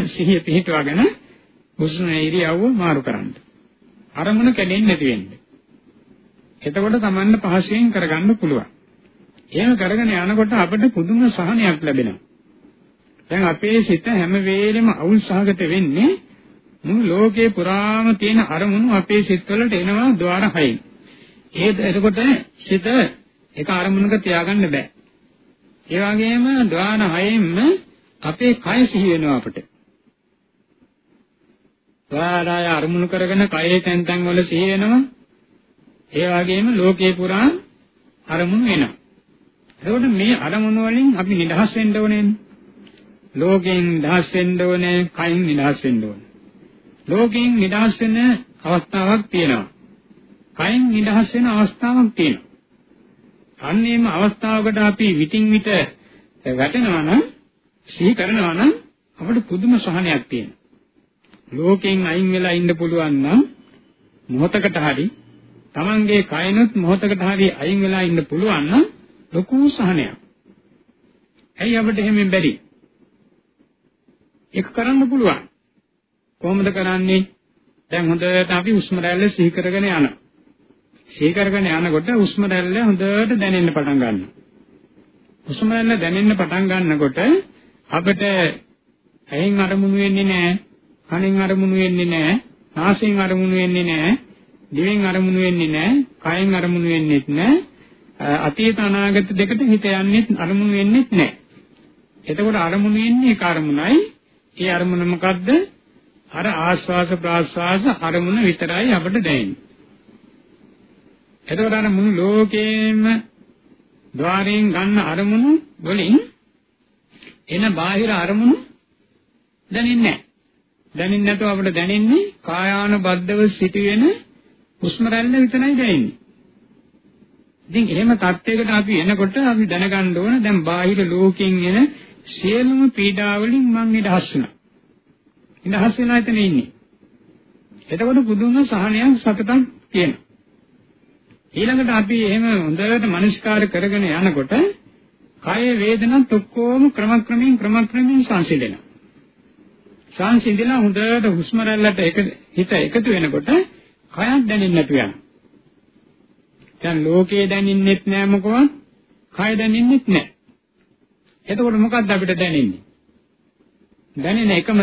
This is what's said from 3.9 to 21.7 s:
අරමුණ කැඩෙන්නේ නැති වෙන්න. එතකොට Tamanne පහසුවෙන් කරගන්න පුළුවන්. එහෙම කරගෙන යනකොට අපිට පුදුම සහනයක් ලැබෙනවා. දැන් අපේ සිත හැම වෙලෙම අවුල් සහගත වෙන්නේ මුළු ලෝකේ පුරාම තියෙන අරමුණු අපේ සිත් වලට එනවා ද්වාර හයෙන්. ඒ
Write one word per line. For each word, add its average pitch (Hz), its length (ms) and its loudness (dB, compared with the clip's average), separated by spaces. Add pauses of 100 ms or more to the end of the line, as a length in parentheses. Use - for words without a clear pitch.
අරමුණ 220 400 2
කැඩෙන්නේ 202 340 0
නැති 151 180 2
වෙන්න. 98 240 -4 (1300)
එතකොට 196 360 -2
Tamanne 208 400 2
පහසුවෙන් 190 520 0
කරගන්න 180 460 0
පුළුවන්. 143 320 -2 (800)
එහෙම 226 260 0
කරගෙන 214 360 0
යනකොට 208 440 0
අපිට 208 360 2
පුදුම 214 360 0
සහනයක් 190 540 0
ලැබෙනවා. 131 400 -2 (1080)
දැන් 185 140 0
අපේ 208 380 0
සිත 170 240 0
හැම 185 280 0
වෙලෙම 208 560 2
අවුල් 190 280 2
සහගත 196 460 0
වෙන්නේ 175 460 2 (760)
මුළු 208 240 0
ලෝකේ 214 420 2
පුරාම 202 640 -2
තියෙන 214 280 0
අරමුණු 202 520 0
අපේ 208 280 2
සිත් 180 220 -2
වලට 214 300 -2
එනවා 202 400 0
ද්වාර 180 360 0
හයෙන්. 131 280 0 (760)
ඒ 180 180 0 (140)